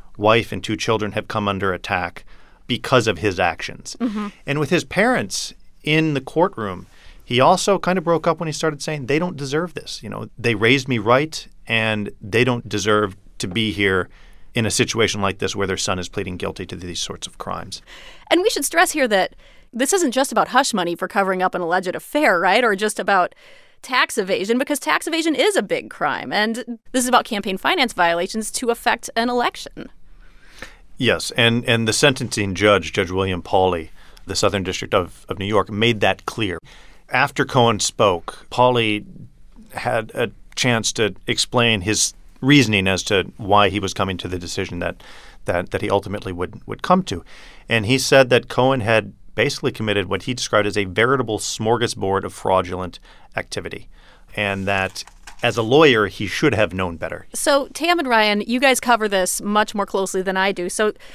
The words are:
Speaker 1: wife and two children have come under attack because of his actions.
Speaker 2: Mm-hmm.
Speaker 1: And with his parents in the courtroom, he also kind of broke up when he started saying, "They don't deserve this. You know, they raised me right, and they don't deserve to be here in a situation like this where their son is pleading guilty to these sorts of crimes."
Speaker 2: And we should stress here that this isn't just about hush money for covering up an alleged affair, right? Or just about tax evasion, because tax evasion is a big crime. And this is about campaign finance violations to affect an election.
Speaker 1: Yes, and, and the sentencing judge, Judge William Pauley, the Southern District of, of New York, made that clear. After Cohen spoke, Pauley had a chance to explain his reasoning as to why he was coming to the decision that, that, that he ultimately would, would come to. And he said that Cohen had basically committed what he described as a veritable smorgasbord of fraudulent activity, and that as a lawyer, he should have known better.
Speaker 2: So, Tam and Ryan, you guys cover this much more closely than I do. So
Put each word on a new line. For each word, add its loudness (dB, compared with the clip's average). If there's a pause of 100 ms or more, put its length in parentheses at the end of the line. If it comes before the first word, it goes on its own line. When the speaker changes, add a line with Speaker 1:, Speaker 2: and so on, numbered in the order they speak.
(160)
Speaker 1:
wife 2
and -8
two -4
children -2
have -4
come -2
under -2
attack -6 (420)
because 2
of 0
his 0
actions. -2
Speaker 2:
Mm-hmm. -4 (180)
Speaker 1:
And -2
with -2
his 0
parents -2 (300)
in 2
the 0
courtroom, -2 (380)
he 0
also 4
kind 0
of -6
broke 2
up 0
when -4
he -4
started -4
saying, -6
"They 2
don't -4
deserve -4
this. -12
You -12
know, -10 (100)
they 0
raised 4
me 0
right, 2 (200)
and 0 (100)
they 2
don't -2
deserve 0 (220)
to -6
be 0
here 2 (460)
in 2
a 0
situation 0
like -2
this -4
where -2
their -2
son -2
is -6
pleading -6
guilty -6
to -12
these -10
sorts -10
of -16
crimes." -10 (480)
Speaker 2:
And 4
we 4
should -4
stress 2
here 0
that 0 (360)
this 0
isn't 2
just 0
about 2
hush 2
money -2
for -6
covering 0
up 0
an -2
alleged -2
affair, 0
right? 4
Or 2
just -4
about 2 (480)
tax 0
evasion, 0
because -2
tax 0
evasion 0
is 2
a 0
big -4
crime. -4
And -4 (140)
this 2
is -2
about 2
campaign -6
finance 0
violations 0
to -4
affect -2
an 0
election. -4 (1080)
Speaker 1:
Yes, 2
and, 2
and 2
the 0
sentencing 0
judge, 4
Judge 0
William -2
Pauley, 0 (360)
the -6
Southern 0
District -6
of, -2
of -8
New -6
York, 2
made 2
that 2
clear. -4 (520)
After 0
Cohen 4
spoke, 0
Pauley 2 (680)
had -4
a -2 (260)
chance 0
to 0 (120)
explain 2
his 0 (260)
reasoning 4
as 0
to 0
why 4
he -2
was -4
coming -2
to -8
the -6
decision -6
that, -6 (420)
that, -2
that -4
he -2
ultimately -2
would, -8
would -10
come 4
to. -6 (460)
And 2
he 4
said 6
that 4
Cohen 2
had 2 (240)
basically 0
committed -2
what -4
he -4
described 0
as -2
a 0
veritable 0
smorgasbord -2
of -8
fraudulent -2 (380)
activity, -10 (460)
and -2
that -2 (400)
as 0
a 0
lawyer, 6
he -6
should 0
have 2
known -2
better. -10
Speaker 2:
So, 0
Tam -2
and -4
Ryan, 2
you -2
guys 2
cover 2
this 0
much 0
more -2
closely -2
than -2
I 2
do. -4
So 0 (220)